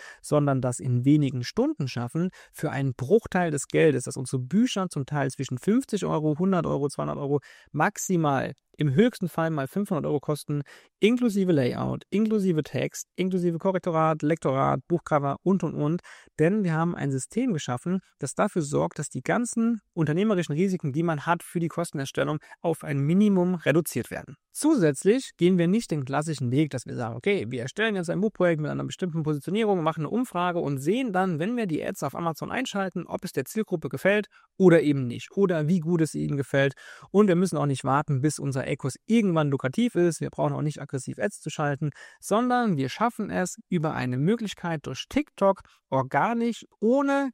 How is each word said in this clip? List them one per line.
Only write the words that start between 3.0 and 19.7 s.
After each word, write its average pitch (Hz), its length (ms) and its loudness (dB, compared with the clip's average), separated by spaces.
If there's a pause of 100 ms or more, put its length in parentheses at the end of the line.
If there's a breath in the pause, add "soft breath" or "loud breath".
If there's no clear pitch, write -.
des 143 180 -4
Geldes, 147 360 4
dass 131 140 -10
unsere 131 220 -4
Bücher 185 500 0
zum 143 160 -6
Teil 143 240 -2
zwischen 127 260 -6
fünfzig 208 480 0
Euro, 156 340 0
hundert 185 280 2
Euro, 143 220 0
zweihundert 147 300 -6
Euro 143 220 0 (320 loud breath)
maximal 151 800 0 (260)
im 147 140 2
höchsten 190 380 2
Fall 160 180 -2
mal 147 200 -4
fünfhundert 190 360 -2
Euro 151 160 -2
kosten, 147 400 -4 (400 loud breath)
inklusive 208 500 4
Layout, 127 600 0
inklusive 190 520 2
Text, - 540 -6
inklusive 180 400 0
Korrektorat, 160 640 0
Lektorat, 139 640 2
Buchcover 143 560 0
und, 180 220 2
und, 143 100 -4
und. 147 280 -2 (360 loud breath)
Denn 190 240 2
wir 165 120 0
haben 170 200 0
ein 143 160 -4
System 214 440 -2
geschaffen, 156 460 -4 (180)
das - 160 -6
dafür 190 260 0
sorgt, 147 380 -2
dass 147 100 -6
die 131 140 -10
ganzen 233 580 0 (140)